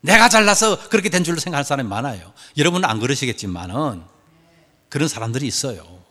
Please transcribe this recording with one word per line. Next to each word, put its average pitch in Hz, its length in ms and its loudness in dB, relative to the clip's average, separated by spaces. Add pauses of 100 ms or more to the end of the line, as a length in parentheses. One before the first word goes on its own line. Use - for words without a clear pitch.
내가 220 280 6
잘나서 208 600 4
그렇게 196 200 2
된 180 140 0
줄로 165 160 -2
생각하는 147 240 -4
사람이 135 240 -2
많아요. 101 460 -8 (240)
여러분은 175 320 2
안 110 100 -2
그러시겠지만은 110 1040 -4 (840)
그런 151 180 -2
사람들이 117 380 -6
있어요. 92 640 -8